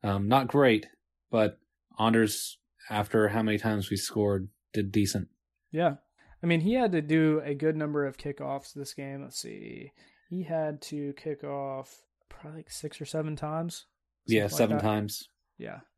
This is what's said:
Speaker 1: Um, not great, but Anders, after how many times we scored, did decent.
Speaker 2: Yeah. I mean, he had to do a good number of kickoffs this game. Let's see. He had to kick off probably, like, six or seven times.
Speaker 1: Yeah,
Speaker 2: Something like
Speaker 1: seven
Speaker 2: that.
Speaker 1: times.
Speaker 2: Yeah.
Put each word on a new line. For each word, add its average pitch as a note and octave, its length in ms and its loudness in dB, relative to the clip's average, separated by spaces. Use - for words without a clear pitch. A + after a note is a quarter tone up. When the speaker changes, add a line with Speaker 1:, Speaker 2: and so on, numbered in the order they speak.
Speaker 1:
Um, G2+ 240 0
not B2+ 200 4
great, B2+ 380 6
but G#2+ 260 2
Anders, A2 600 2
after G#2+ 400 2
how A2 120 0
many G#2+ 160 0
times G#2 320 0
we G2+ 80 -2
scored, G2+ 520 0
did G2+ 180 -2
decent. G2+ 380 0
Speaker 2:
Yeah. D#3 240 2
I - 20 -2
mean, E3+ 160 4
he G3+ 120 2
had B3 180 4
to E3 100 2
do D#3 420 4
a C#3+ 120 -4
good D#3 200 2
number D3 300 0
of C3+ 120 -6
kickoffs C#3 560 -8
this C#3+ 200 -12
game. C#3 300 -10
Let's B2 160 -12
see. A#2 520 -14
He F3+ 140 -6
had D#3 400 -4
to C#3+ 300 -6
kick C#3+ 300 -8
off C#3 600 -8
probably, D#3 300 -16
like, - 120 -20
six - 300 -10
or D3 40 -8
seven D#3 300 -4
times. D#3+ 520 -6
Speaker 1:
Yeah, A2 200 4
Speaker 2:
Something G2+ 40 -2
like - 60 -6
Speaker 1:
seven A2 200 2
Speaker 2:
that. F#2+ 60 -2
Speaker 1:
times. G#2 460 -2
Speaker 2:
Yeah. - 220 -12